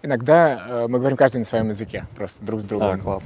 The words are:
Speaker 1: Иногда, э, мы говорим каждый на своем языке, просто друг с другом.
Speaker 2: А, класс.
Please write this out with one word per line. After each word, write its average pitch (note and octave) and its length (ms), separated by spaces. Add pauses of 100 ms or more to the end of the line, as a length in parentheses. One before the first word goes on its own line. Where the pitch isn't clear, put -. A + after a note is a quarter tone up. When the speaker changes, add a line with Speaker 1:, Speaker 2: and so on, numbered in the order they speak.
Speaker 1:
Иногда, B2 800
э, A#2 40
мы B2 120
говорим C3 180
каждый C3 200
на A2+ 80
своем A2 240
языке, G#2 360 (100)
просто G2+ 300
друг G#2+ 160
с - 20
другом. G2+ 280
Speaker 2:
А, F#2 80
класс. F#2+ 260